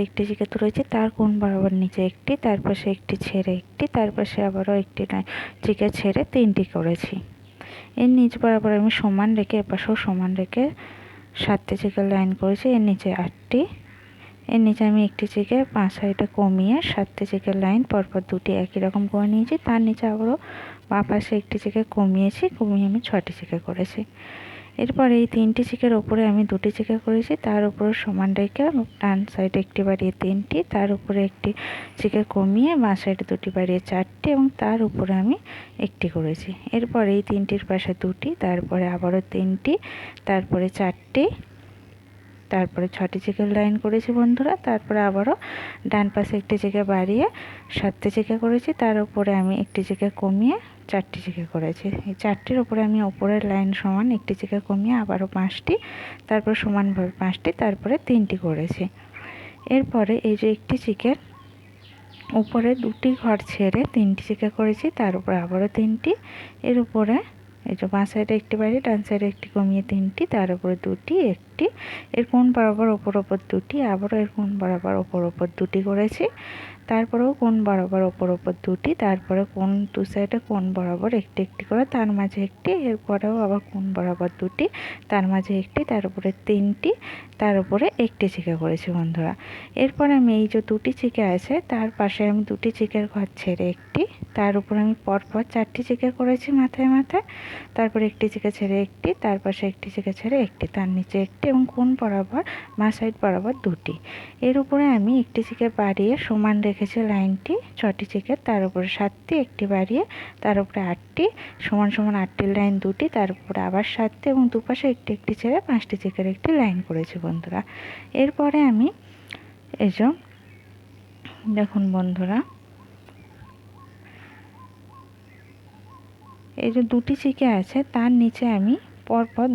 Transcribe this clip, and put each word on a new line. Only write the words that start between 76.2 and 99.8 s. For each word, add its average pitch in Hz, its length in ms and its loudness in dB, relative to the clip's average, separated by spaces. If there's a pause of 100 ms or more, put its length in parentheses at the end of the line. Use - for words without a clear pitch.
তারপরেও 233 420 2 (100)
কোণ 226 140 4 (120)
বরাবর 190 420 2
ওপর 180 260 -2
ওপর 185 180 -4 (120)
দুটি, 190 260 0 (120)
তারপরে 190 380 0 (140)
কোণ 190 140 0 (240)
দু 202 80 -2 (100)
সাইডে 202 260 -2 (120)
কোণ 202 140 -2 (140)
বরাবর 180 320 -2 (120)
একটি - 260 -8
একটি - 220 -10
করে, 233 140 2 (100)
তার 226 160 0 (100)
মাঝে 196 280 -2
একটি, - 240 -4 (180)
এরপরেও 214 460 -2 (100)
আবার 202 240 0
কোণ 190 140 -6 (120)
বরাবর 180 340 -2 (100)
দুটি, 190 260 -2 (460)
তার 196 220 2
মাঝে 190 200 0 (100)
একটি, - 180 -4 (100)
তার 208 180 -2
উপরে 190 200 -4 (180)
তিনটি, 202 440 0 (500)
তার 208 220 2
উপরে 208 220 0 (200)
একটি - 280 -2
চিকে 170 280 -4
করেছি 165 260 -2 (100)
বন্ধুরা। 165 360 -2 (500)
এরপর 277 240 2 (100)
আমি 240 140 6 (100)
এই 214 120 2
যে 220 60 2 (100)
দুটি 220 300 0
চিকে 233 240 0 (120)
আছে 196 180 -2 (180)
তার 220 180 -2 (100)
পাশে 202 220 0 (100)
আমি 208 180 2
দুটি 208 280 -2
চিকের 214 360 0
ঘর 202 140 -2 (140)
ছেড়ে 180 320 -2
একটি, - 280 -4 (360)
তার 202 220 2
উপরে 208 260 -2
আমি 220 100 2 (120)
পরপর 202 340 -2 (120)
চারটি 226 340 -2
চিকে 254 300 0
করেছি 254 300 0 (120)
মাথায় 262 360 2
মাথায়, 277 300 2 (500)
তারপর 226 240 0 (100)
একটি 208 240 -4
চিকে 208 240 -2
ছেড়ে 196 280 0
একটি, - 240 -4 (140)
তার 202 200 2
পাশে 196 280 -4
একটি - 220 -12